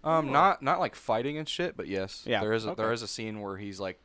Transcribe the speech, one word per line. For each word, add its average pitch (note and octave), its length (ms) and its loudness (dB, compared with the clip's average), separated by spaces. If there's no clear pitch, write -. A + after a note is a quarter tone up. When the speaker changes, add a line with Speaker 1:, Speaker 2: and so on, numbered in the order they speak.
Speaker 1:
Um, D#3 240 2
Speaker 2:
Oh. C3 40 -2
Speaker 1:
not, E3+ 300 6
not, D#3 160 2
like, D#3+ 160 0
fighting B2 420 -2
and D3+ 120 -8
shit, - 280 -4
but D#2+ 120 -8
yes. F#2+ 360 -4
Speaker 3:
Yeah, A#2 180 2
Speaker 1:
There G#2+ 100 2
is A2+ 120 0
a, E3 120 -4
there A2 100 0
Speaker 3:
okay. A2+ 80 2
Speaker 1:
is A#2 80 -4
a G#2 60 -8
scene A2 320 -6
where G2 160 -6
he's, G2 240 -8
like, F#2+ 240 -6